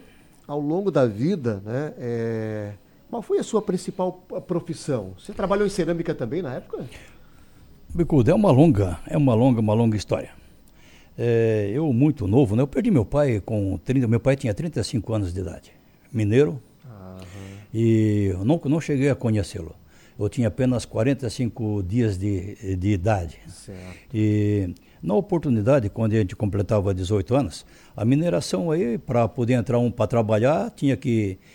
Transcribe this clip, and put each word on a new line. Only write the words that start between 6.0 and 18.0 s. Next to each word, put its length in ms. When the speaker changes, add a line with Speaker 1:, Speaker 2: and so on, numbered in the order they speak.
Speaker 1:
também 280
na 140
época? 280
Speaker 2:
Bicudo, 340
é 40
uma 180
longa, 560
é 80
uma 180
longa, 280
uma 120
longa 220
história. 360
É, 560
eu 200
muito 340
novo, 300
né? 60
Eu 40
perdi 240
meu 140
pai 340
com 380
trinta, 320
meu 100
pai 160
tinha 180
trinta 280
e 20
cinco 300
anos 200
de 60
idade, 320
mineiro, 500
Speaker 1:
Aham. 380
Speaker 2:
e 600